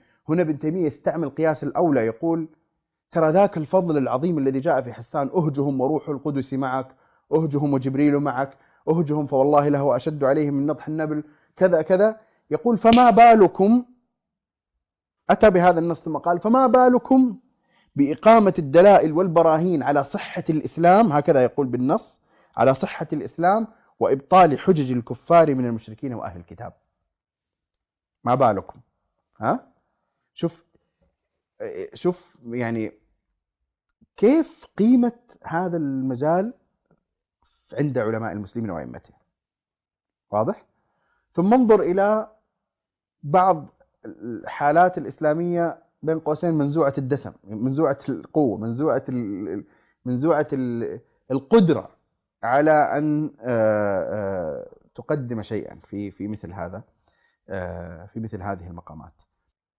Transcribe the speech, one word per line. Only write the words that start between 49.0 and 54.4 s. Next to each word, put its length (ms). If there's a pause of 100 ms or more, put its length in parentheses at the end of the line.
ال-، 560 (400)
منزوعة 480
ال-، 480 (300)
القدرة 600 (520)
على 560
أن، 420
آه، 640 (120)
آه، 540 (260)